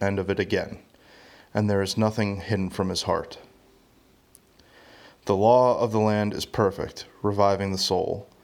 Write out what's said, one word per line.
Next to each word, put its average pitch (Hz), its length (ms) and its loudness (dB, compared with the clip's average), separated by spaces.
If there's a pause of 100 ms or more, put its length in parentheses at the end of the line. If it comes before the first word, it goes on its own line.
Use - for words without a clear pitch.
end 98 140 -2
of 95 100 -2
it - 100 -2
again, 95 400 -4 (760)
and 104 160 0
there 101 100 2
is 98 160 -4
nothing 107 420 0
hidden 95 300 -4
from 92 220 -4
his 90 140 -6
heart. 85 340 -4 (1900)
The 107 100 2
law 123 460 4
of 117 120 0
the 110 60 0
land 107 360 2
is - 100 -6
perfect, - 600 -2 (160)
reviving 98 500 2
the 92 60 -4
soul. 87 500 -2 (160)